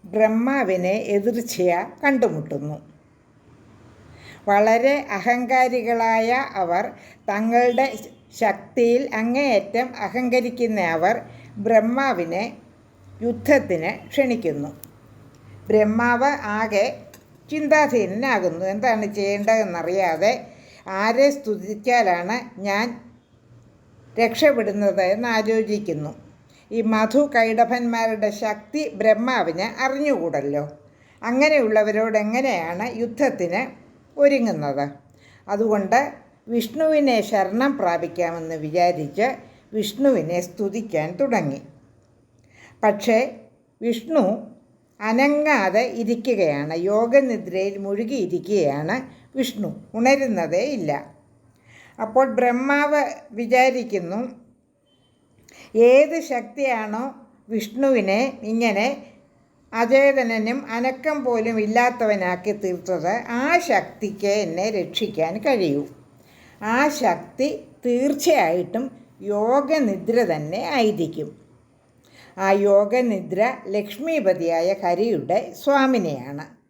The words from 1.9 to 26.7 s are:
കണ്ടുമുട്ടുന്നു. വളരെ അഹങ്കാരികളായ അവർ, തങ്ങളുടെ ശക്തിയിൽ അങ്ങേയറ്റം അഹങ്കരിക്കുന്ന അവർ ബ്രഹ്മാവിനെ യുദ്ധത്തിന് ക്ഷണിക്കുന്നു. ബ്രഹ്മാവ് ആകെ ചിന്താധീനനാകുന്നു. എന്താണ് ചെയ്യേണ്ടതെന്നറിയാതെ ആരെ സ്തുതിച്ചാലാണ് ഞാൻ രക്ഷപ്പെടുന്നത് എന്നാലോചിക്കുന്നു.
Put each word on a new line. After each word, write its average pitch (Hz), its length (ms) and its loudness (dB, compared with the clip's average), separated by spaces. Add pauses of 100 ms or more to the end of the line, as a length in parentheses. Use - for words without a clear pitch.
കണ്ടുമുട്ടുന്നു. 156 720 -2 (1700)
വളരെ 226 480 4 (220)
അഹങ്കാരികളായ 233 1120 2 (240)
അവർ, 185 300 0 (460)
തങ്ങളുടെ 233 580 2 (520)
ശക്തിയിൽ 233 600 2 (140)
അങ്ങേയറ്റം 240 720 0 (180)
അഹങ്കരിക്കുന്ന 240 760 -2
അവർ 175 400 0 (360)
ബ്രഹ്മാവിനെ 220 840 0 (800)
യുദ്ധത്തിന് 185 680 0 (180)
ക്ഷണിക്കുന്നു. 202 600 -2 (1000)
ബ്രഹ്മാവ് 233 600 2 (280)
ആകെ 214 260 0 (680)
ചിന്താധീനനാകുന്നു. 233 1120 0
എന്താണ് 214 400 0 (100)
ചെയ്യേണ്ടതെന്നറിയാതെ 196 1300 0 (420)
ആരെ 226 420 2
സ്തുതിച്ചാലാണ് 214 1300 -2
ഞാൻ 208 380 -2 (1160)
രക്ഷപ്പെടുന്നത് 214 840 2
എന്നാലോചിക്കുന്നു. 208 1120 -2 (560)